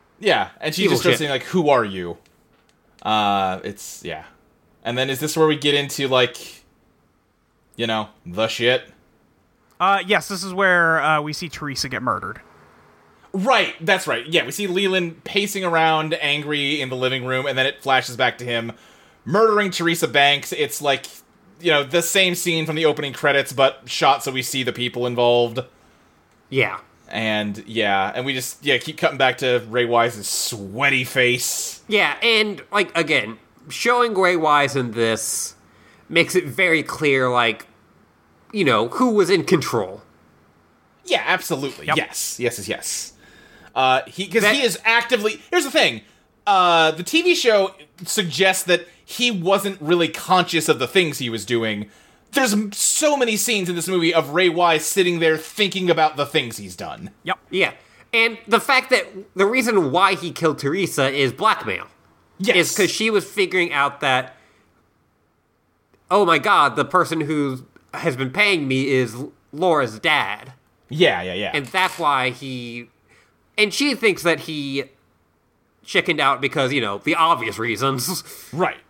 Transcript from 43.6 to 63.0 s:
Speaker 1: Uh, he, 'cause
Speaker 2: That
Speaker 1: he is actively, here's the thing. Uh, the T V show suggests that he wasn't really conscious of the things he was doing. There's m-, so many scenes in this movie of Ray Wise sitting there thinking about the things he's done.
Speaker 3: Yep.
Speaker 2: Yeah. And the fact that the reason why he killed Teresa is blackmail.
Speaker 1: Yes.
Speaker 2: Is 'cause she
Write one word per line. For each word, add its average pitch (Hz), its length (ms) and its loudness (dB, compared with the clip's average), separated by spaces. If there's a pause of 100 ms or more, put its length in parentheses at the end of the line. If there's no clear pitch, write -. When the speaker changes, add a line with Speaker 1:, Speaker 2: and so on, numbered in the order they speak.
Speaker 1:
Uh, 131 320 2
he, 190 200 -10
'cause 190 160 0
Speaker 2:
That 214 120 4
Speaker 1:
he 285 80 -2
is 208 220 0
actively, 226 680 0
here's 339 140 2
the 269 60 -6
thing. 139 300 0 (460)
Uh, 175 460 4
the 160 100 -6
T 330 200 0
V 349 120 4
show 202 400 2 (300)
suggests 185 600 0
that 175 220 0 (180)
he 247 260 -2
wasn't 196 500 0
really 165 280 2
conscious 175 600 0
of 147 100 2
the 127 100 -2
things 160 300 0
he 127 100 -6
was 110 160 -6
doing. 107 460 -2 (400)
There's 254 220 2
m-, 208 200 -2
so - 440 0
many 240 200 0
scenes 196 320 -2
in 180 80 -2
this 165 120 -6
movie 170 260 2
of 147 160 2
Ray 175 180 4
Wise 165 380 2
sitting 180 320 2
there 160 180 4
thinking 185 540 -2
about 156 260 2
the 143 100 -2
things 127 300 -4
he's 95 200 -14
done. 82 340 -12 (140)
Speaker 3:
Yep. 170 140 -6 (120)
Speaker 2:
Yeah. 180 220 -2 (400)
And 226 340 0
the 214 140 2
fact 254 300 0
that 202 160 2 (300)
the 196 100 4
reason 214 460 2
why 190 220 4
he 165 160 -8
killed 151 280 -2
Teresa 143 500 -2
is 135 240 0
blackmail. 107 540 -2 (520)
Speaker 1:
Yes. 190 180 2
Speaker 2:
Is 170 200 2
'cause 190 160 2
she 220 180 0